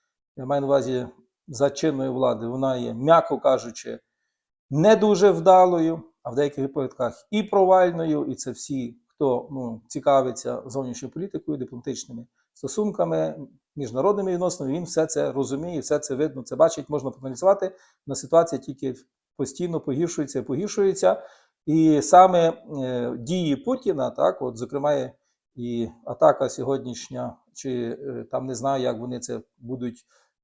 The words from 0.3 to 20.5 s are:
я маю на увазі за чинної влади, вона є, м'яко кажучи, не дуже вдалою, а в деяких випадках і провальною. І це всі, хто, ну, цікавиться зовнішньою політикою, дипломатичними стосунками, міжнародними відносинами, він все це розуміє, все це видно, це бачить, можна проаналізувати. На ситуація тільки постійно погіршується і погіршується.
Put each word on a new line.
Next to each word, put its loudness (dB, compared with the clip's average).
я -12
маю 0
на -2
увазі 0
за 0
чинної -2
влади, 0
вона -2
є, -6
м'яко 4
кажучи, -2
не 4
дуже 4
вдалою, 6
а -10
в -10
деяких 0
випадках -4
і 0
провальною. 4
І -6
це -8
всі, -8
хто, 0
ну, -10
цікавиться 0
зовнішньою -8
політикою, -6
дипломатичними -10
стосунками, -4
міжнародними 0
відносинами, -4
він -6
все 0
це -2
розуміє, -4
все -2
це -8
видно, -4
це -12
бачить, 2
можна -4
проаналізувати. -2
На -8
ситуація 2
тільки -8
постійно -4
погіршується -4
і -2
погіршується. 0